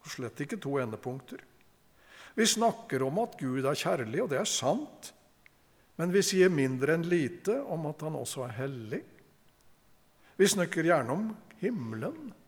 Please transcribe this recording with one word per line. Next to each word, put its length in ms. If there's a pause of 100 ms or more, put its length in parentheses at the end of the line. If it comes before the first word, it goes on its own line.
og 80
slett 320
ikke 200
to 200
endepunkter. 560 (960)
Vi 120
snakker 600
om 160
at 160
Gud 240
er 160
kjærlig, 440
og 120
det 80
er 80
sant, 640 (840)
men 160
vi 160
sier 240
mindre 480
enn 80
lite 540 (100)
om 200
at 120
han 160
også 300
er 100
hellig. 440 (1300)
Vi 160
snakker 400
gjerne 240
om 120 (380)
himmelen 680 (160)